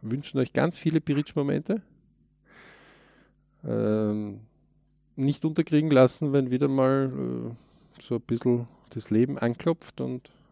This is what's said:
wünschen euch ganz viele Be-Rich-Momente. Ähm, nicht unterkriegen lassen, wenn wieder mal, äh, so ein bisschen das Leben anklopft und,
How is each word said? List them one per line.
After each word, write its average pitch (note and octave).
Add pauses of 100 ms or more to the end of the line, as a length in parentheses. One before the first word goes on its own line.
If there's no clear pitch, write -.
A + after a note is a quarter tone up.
wünschen C3+
euch B2+
ganz D#3
viele D#3+
Be-Rich-Momente. D3 (1900)
Ähm, G#2+ (760)
nicht C#3
unterkriegen D#3
lassen, C3+
wenn C3+
wieder C3
mal, C3+
äh, A#2+
so B2
ein G#2+
bisschen A#2+ (220)
das -
Leben C3
anklopft A#2+
und, B2+ (220)